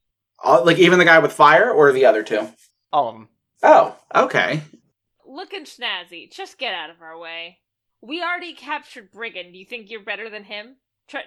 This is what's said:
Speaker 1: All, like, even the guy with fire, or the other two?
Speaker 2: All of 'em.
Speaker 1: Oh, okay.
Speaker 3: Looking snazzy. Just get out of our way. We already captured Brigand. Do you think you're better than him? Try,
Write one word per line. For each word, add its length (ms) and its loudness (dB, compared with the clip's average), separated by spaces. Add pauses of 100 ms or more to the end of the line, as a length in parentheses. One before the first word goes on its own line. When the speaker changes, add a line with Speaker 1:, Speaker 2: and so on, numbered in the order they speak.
(400)
Speaker 1:
All, 260 0
like, 140 2
even 180 4
the 80 2
guy 140 6
with 140 0
fire, 360 4
or 220 4
the 140 2
other 180 2
two? 240 -6 (440)
Speaker 2:
All 180 -4
of 60 -14
'em. 140 -20 (320)
Speaker 1:
Oh, 340 4 (200)
okay. 460 -2 (640)
Speaker 3:
Looking 420 -18
snazzy. 640 -14
Just 260 -18
get 160 -8
out 160 -12
of 100 -20
our 180 -20
way. 420 -18 (420)
We 220 -12
already 300 -10
captured 580 -16
Brigand. 420 -16
Do 60 -20
you 60 -20
think 260 -20
you're 80 -16
better 320 -14
than 140 -20
him? 320 -20 (300)
Try, 180 -14